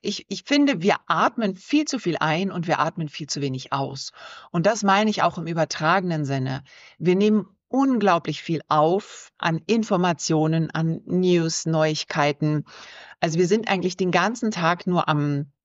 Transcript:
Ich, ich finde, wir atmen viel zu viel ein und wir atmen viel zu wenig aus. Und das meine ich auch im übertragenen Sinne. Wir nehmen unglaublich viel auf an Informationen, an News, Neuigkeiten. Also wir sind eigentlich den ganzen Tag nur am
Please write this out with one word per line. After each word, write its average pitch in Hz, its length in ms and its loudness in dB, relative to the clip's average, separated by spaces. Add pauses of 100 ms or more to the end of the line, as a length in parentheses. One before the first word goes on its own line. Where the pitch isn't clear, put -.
Ich, - 260 -8
ich - 160 -10
finde, 277 360 2
wir 190 140 2 (100)
atmen 190 500 0
viel 294 300 0
zu 262 140 -4
viel 170 200 -2
ein 160 300 0
und 175 160 -6
wir 170 140 0
atmen 156 280 -2
viel 143 200 -12
zu - 120 -6
wenig 131 320 -4
aus. 135 420 -6 (360)
Und 170 160 -2
das 214 160 2
meine 208 300 4
ich - 100 -2
auch 175 160 0
im 165 80 -8
übertragenen 165 800 0
Sinne. 135 380 -4 (340)
Wir 175 180 4
nehmen 208 300 4 (220)
unglaublich 208 760 0
viel 160 260 -4
auf 160 680 0
an 165 300 -2
Informationen, 170 1040 0
an 160 340 -2
News, 175 640 0
Neuigkeiten. 151 960 0 (540)
Also 165 180 0
wir 180 80 4
sind 214 240 0
eigentlich 180 260 -2
den 185 140 0
ganzen 208 400 0
Tag 175 380 -2
nur 180 200 0
am 147 440 -2 (140)